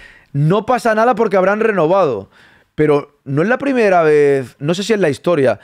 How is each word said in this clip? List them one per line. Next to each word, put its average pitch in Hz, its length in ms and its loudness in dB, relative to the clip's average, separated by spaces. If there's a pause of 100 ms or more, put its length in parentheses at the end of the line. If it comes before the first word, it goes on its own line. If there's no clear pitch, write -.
(320)
No 165 340 0
pasa 233 280 0
nada 233 200 2
porque 202 220 -2
habrán 190 240 0
renovado. 170 720 0 (440)
Pero 151 500 0
no 139 180 -2
es 196 60 -2
la 254 100 -2
primera 233 440 0
vez, 143 560 2
no 147 140 -4
sé 185 100 -4
si 208 120 -2
es 208 40 -2
la 170 120 0
historia, 135 540 -2